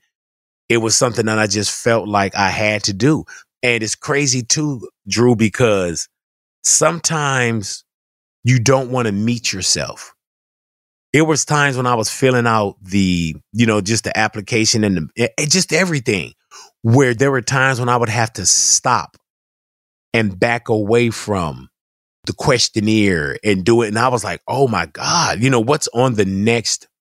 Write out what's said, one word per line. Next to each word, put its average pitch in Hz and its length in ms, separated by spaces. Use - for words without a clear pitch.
it 117 100
was 113 200
something 117 300
that 110 120
I 107 80
just 101 240
felt 113 380
like 98 260
I 98 140
had 107 340
to 104 100
do. 113 300
And 120 200
it's 107 140
crazy 139 480
too, 147 420
Drew, 113 300
because 101 720
sometimes 139 1200
you 123 160
don't 131 320
wanna 117 220
meet 110 400
yourself. - 600
It 147 80
was 156 240
times 143 320
when 127 80
I 123 100
was 110 140
filling 123 380
out 107 340
the, 90 560
you 113 120
know, 107 140
just 104 240
the - 140
application 110 680
and 98 140
the, 76 180
it, 120 220
it 151 140
just 180 200
everything, 131 640
where 123 320
there 139 180
were 131 100
times 131 380
when 123 80
I 123 80
would 117 140
have 110 240
to 95 120
stop - 720
and 104 240
back 120 300
away 113 440
from 80 580
the - 80
questionnaire 104 1080
and 98 220
do 117 160
it. 107 80
And 110 100
I 123 80
was 123 160
like, 87 240
"Oh 131 220
my 87 160
God, 120 580
you 131 60
know, 127 100
what's 135 340
on 127 200
the 101 120
next 104 640